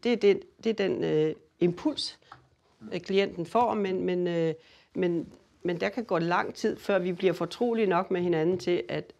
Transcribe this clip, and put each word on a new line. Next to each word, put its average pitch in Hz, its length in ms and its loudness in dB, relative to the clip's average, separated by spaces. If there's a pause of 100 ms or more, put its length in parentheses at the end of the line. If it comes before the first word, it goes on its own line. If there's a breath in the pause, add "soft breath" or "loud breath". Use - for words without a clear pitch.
det 240 100 2
er 220 40 2
den, 202 220 6 (240)
det 226 60 0
er 220 40 0 (140)
den, 143 160 -2
øh, 156 320 2 (240)
impuls, - 600 -2 (720 loud breath)
øh, 180 60 -6
klienten 190 460 -2
får, 226 280 2
men, 190 320 -2
men, 180 220 0
øh, 165 260 0 (420 loud breath)
men, 175 320 0 (360)
men 175 160 -2
der 190 100 -2
kan 220 140 -4
gå 190 140 -2
lang 170 360 0
tid, - 260 -2
før 196 200 0
vi 180 140 0
bliver 180 200 2
fortrolige 226 540 0
nok 180 240 2
med 180 100 0
hinanden 175 360 2
til, 175 320 0
at, - 300 -6